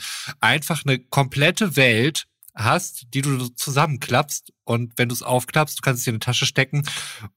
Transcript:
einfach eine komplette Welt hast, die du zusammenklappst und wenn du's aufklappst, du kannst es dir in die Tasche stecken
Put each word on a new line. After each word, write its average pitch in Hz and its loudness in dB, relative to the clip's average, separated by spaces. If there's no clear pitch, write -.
einfach 143 2
eine 131 2
komplette 147 0
Welt 127 4
hast, 127 0
die 135 0
du 127 -2
zusammenklappst 139 -2
und 117 -2
wenn 120 0
du's 120 -6
aufklappst, 127 0
du - -10
kannst 123 0
es - -6
dir 127 0
in 110 -4
die - -8
Tasche 123 -2
stecken 147 0